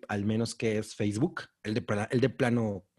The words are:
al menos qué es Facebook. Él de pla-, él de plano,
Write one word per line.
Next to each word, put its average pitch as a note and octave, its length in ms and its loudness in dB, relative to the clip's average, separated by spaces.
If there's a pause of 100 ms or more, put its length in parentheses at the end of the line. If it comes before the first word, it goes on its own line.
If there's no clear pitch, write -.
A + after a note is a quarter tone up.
al G2+ 180 -2
menos A2 300 0
qué A2 240 0
es - 160 -6
Facebook. A2 480 0 (220)
Él G#2+ 100 -2
de A2 80 0
pla-, G#2 300 -2
él B2+ 80 4
de B2 100 4
plano, A#2 540 0 (140)